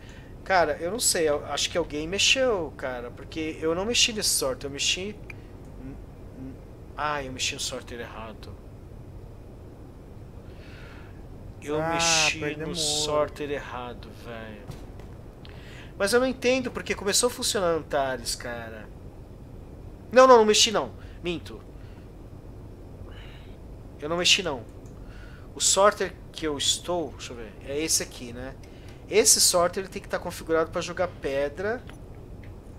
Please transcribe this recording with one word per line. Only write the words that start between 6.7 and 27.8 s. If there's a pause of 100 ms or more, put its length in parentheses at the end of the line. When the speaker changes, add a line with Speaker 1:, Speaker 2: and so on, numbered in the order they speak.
Speaker 1:
ah,
eu
mexi
no
sorter
errado. (3000)
Eu
Speaker 2:
Ah,
Speaker 1:
mexi
no
Speaker 2:
perdemos
ouro.
Speaker 1:
sorter
errado, (160)
velho. (1300)
Mas
eu
não
entendo
porque
começou
a
funcionar
Antares,
cara. (1200)
Não,
não,
não
mexi
não. (320)
Minto. (2500)
Eu
não
mexi
não. (880)
O
sorter (180)
que
eu
estou,
deixa
eu
ver, (160)
é
esse